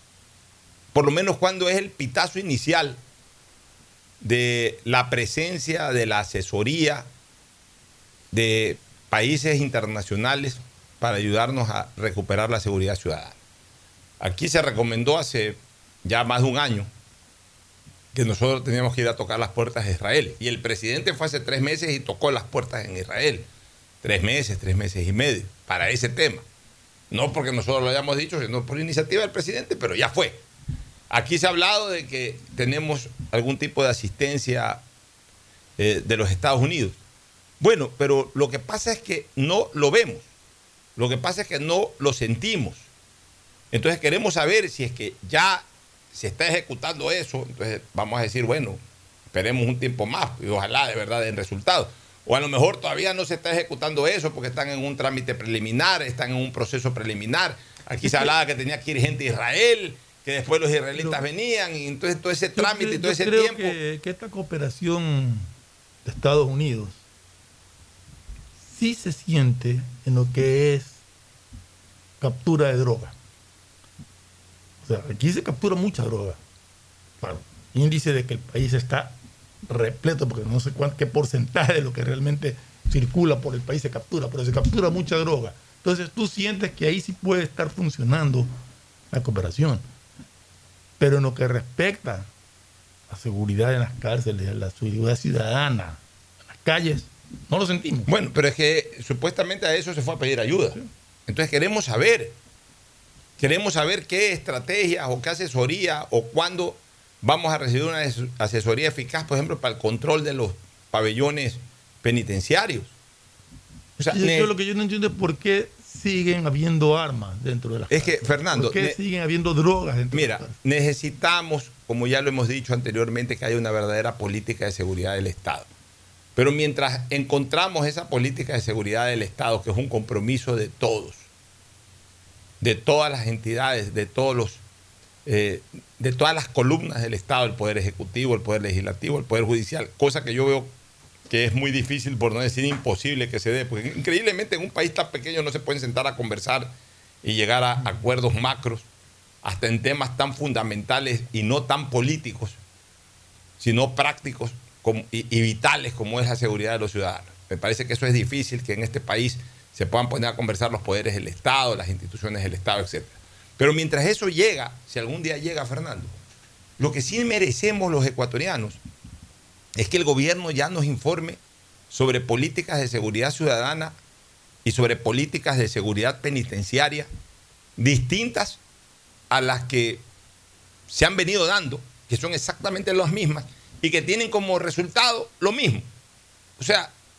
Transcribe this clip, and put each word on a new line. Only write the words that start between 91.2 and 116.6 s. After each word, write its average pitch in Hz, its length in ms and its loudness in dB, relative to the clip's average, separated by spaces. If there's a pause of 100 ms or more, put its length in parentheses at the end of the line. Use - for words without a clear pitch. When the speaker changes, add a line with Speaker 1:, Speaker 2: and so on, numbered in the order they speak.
Speaker 2:
lo 127 100 0
que 127 140 0
respecta 120 760 -2 (840)
a - 60 -12
seguridad 104 580 2
en 123 60 2
las 123 140 0
cárceles, 110 540 -2
a 101 60 -2
la 98 160 -4
seguridad 113 460 0
ciudadana, 117 800 0 (440)
en - 80 -20
las - 160 -20
calles, 160 400 2 (440)
no 170 100 0
lo 196 80 2
sentimos. 156 400 -2
Speaker 1:
Bueno, 185 260 2
pero 139 160 4
es 143 60 2
que 156 500 2
supuestamente 175 640 -2
a 160 80 2
eso 170 200 -2
se 147 80 -2
fue 151 120 -2
a 139 40 -8
pedir 131 200 0
ayuda. 123 340 2
Speaker 2:
Sí. 240 100 -12 (440)
Speaker 1:
Entonces 156 240 -2
queremos 202 360 2
saber, 180 440 2 (1080)
queremos 170 340 2
saber 151 320 0
qué 196 260 2
estrategias 165 760 -2
o 123 120 -2
qué 156 100 -4
asesoría 160 800 -2
o - 140 2
cuándo 175 520 -2 (440)
vamos 156 320 2
a 151 60 0
recibir 131 260 0
una 160 180 -2
ases-, 127 260 -4 (100)
asesoría 113 500 2
eficaz, 151 360 -4
por 143 120 -2
ejemplo, 156 240 -2
para 123 140 -2
el - 60 -12
control 147 440 0
de 143 100 -2
los 113 180 -2 (400)
pabellones 123 640 0 (460)
penitenciarios. 120 800 0 (1120)
O 143 40 -6
sea, 156 120 0
Speaker 2:
Yo, 190 120 4
Speaker 1:
ne- 165 120 6
Speaker 2:
yo 156 80 6
lo 208 100 0
que 196 100 -2
yo 202 80 -2
no 208 80 0
entiendo 208 260 0
es - 40 0
por 170 240 0
qué 196 340 0 (320)
siguen 175 440 2
habiendo 151 520 4